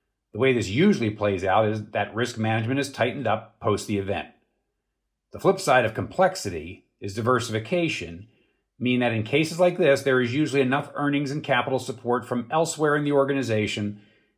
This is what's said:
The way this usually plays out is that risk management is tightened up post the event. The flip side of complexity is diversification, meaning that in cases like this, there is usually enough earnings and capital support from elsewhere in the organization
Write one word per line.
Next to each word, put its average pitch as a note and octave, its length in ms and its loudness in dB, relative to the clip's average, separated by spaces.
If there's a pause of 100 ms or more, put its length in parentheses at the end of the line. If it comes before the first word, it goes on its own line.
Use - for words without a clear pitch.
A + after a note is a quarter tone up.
(340)
The G#2+ 60 -6
way C3 140 4
this G2 160 0
usually C3 400 4
plays G2+ 340 -2
out G2+ 240 4
is G#2+ 180 -2
that - 280 -4
risk A#2 240 -4
management A2 420 -2
is C3+ 120 -6
tightened A#2+ 340 -2
up G#2 340 -2
post - 280 0
the G#2 100 -2
event. F#2+ 300 -4 (1040)
The G#2 80 -14
flip F#3+ 200 2
side B2+ 260 4
of A2 80 -4
complexity F#2+ 920 -4 (120)
is G2+ 140 -10
diversification, A2 1160 -2 (500)
meaning B2 220 2
that A#2+ 100 2
in A2 100 0
cases D#3 380 0
like F3+ 180 4
this, C#3 240 4
there B2+ 200 4
is A#2+ 120 0
usually C#3 300 2
enough C#3 320 -2
earnings C#3+ 340 -2
and D3 140 -6
capital B2+ 340 0
support A#2 480 -4
from A#2+ 240 -4
elsewhere D#3 460 0
in D3 80 0
the C#3+ 80 0
organization A2+ 880 0 (360)